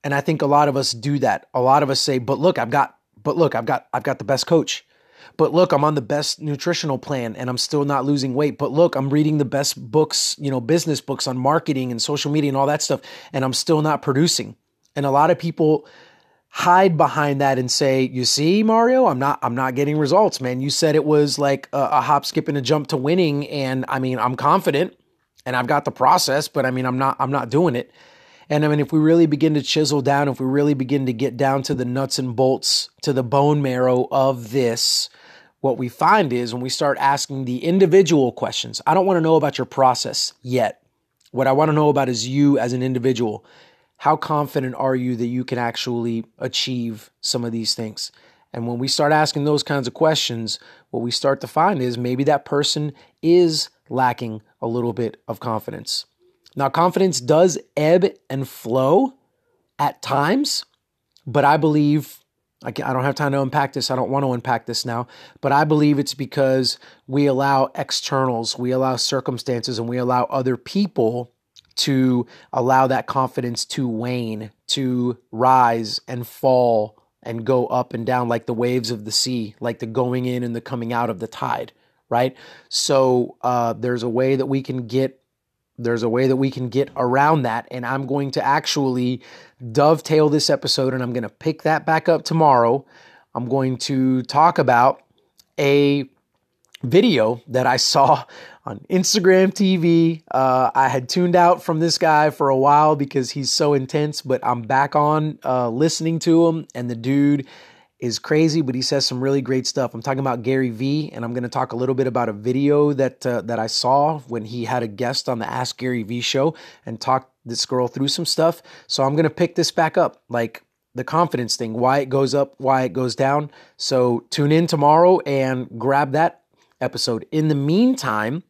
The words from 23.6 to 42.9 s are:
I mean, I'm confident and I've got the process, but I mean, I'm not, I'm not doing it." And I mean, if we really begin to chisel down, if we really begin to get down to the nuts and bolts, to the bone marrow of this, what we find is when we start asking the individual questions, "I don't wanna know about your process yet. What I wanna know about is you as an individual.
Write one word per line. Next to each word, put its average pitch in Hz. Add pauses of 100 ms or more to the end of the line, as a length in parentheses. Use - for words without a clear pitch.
I 135
mean, 127
I'm 123
confident 160 (480)
and 127
I've 123
got 143
the 143
process, 143
but 139
I 127
mean, 127
I'm 127
not, 135
I'm 135
not 127
doing 143
it." 123 (580)
And 151
I 151
mean, 147
if 143
we 156
really 165
begin 151
to 143
chisel 147
down, 139
if 127
we 135
really 143
begin 131
to 127
get 123
down 135
to 147
the 127
nuts 131
and 127
bolts, - (100)
to 147
the 127
bone 143
marrow 127
of 131
this, 120 (520)
what 131
we 127
find 165
is 120
when 123
we 131
start 143
asking 139
the 123
individual 170
questions, -
"I 156
don't 185
wanna 185
know 160
about 147
your 131
process - (100)
yet. 123 (500)
What 131
I 135
wanna 151
know 151
about 139
is 117
you 139
as 120
an 127
individual. 123 (520)